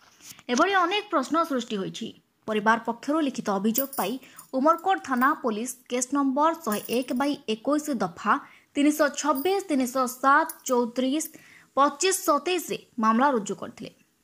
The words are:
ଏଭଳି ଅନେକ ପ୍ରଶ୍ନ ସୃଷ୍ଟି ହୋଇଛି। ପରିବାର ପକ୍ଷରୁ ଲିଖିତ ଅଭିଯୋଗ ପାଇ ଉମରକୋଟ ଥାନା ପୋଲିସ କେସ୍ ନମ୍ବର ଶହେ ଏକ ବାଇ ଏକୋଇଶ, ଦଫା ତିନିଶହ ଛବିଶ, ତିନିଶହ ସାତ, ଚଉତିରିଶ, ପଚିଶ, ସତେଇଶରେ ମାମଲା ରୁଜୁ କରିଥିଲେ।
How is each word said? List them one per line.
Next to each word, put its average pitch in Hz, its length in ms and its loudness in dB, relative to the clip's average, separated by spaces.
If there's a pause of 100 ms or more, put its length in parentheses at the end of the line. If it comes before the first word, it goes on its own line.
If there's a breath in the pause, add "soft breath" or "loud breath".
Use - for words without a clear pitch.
(480 loud breath)
ଏଭଳି 302 260 2
ଅନେକ 381 360 2
ପ୍ରଶ୍ନ 277 340 -2
ସୃଷ୍ଟି 247 320 -4
ହୋଇଛି। 175 320 -6 (380)
ପରିବାର 220 380 2
ପକ୍ଷରୁ 240 360 -2
ଲିଖିତ 269 300 -4
ଅଭିଯୋଗ 220 460 0
ପାଇ 202 160 -2 (400 loud breath)
ଉମରକୋଟ 330 520 2
ଥାନା 254 300 2
ପୋଲିସ 240 360 -4 (180)
କେସ୍ 254 260 -2
ନମ୍ବର 285 360 2 (100)
ଶହେ 208 280 -2
ଏକ 254 240 -2
ବାଇ 277 200 0 (160)
ଏକୋଇଶ, 285 460 -2
ଦଫା 202 400 -2 (380 loud breath)
ତିନିଶହ 294 360 4
ଛବିଶ, 294 560 0
ତିନିଶହ 262 440 0
ସାତ, 277 400 4 (160)
ଚଉତିରିଶ, 254 600 0 (480 loud breath)
ପଚିଶ, 294 420 2
ସତେଇଶରେ 302 640 0 (200)
ମାମଲା 226 320 4
ରୁଜୁ 208 240 -2
କରିଥିଲେ। - 360 -14 (340)